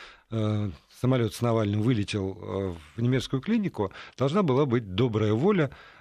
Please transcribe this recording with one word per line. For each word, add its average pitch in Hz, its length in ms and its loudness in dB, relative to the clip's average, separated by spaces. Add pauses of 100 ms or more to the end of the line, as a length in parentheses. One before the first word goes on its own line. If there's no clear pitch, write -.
(300)
э, 107 400 -2 (320)
самолёт 123 320 2
с - 80 -8
Навальным 110 400 2
вылетел, 101 580 0
э, 98 360 -6 (220)
в 117 40 -4
немецкую 127 400 0
клинику, 190 500 -2 (240)
должна 151 280 0
была 139 240 2
быть 110 260 0
добрая 107 400 2
воля, 156 380 2 (300)